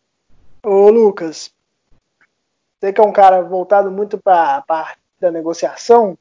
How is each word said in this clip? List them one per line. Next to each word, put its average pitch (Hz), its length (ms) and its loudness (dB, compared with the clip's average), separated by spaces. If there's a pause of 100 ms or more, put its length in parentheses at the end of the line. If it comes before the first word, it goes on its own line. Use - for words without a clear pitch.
(600)
ô, 202 280 4
Lucas, 196 640 0 (1200)
você 196 140 -6
que 196 80 -2
é 220 40 4
um 202 100 0
cara 190 280 4
voltado 185 480 -2
muito 202 280 -8
pra 165 500 0
parte 160 320 -8 (220)
da 180 100 -2
negociação, 165 880 -2